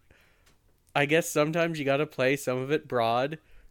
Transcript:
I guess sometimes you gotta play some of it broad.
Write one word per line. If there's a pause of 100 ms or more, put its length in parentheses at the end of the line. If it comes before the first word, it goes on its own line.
(960)
I
guess
sometimes
you
gotta
play
some
of
it
broad. (320)